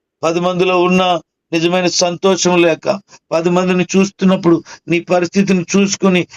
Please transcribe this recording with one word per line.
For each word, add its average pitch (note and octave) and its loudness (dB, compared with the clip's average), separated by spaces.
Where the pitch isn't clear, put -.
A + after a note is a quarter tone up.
పది E3 0
మందిలో F3+ 0
ఉన్న F3+ 0
నిజమైన F3 0
సంతోషం F3+ 0
లేక, E3 -2
పది E3 0
మందిని F3+ 0
చూస్తున్నప్పుడు F#3+ 0
నీ E3+ -2
పరిస్థితిని F3+ 0
చూసుకుని G3 0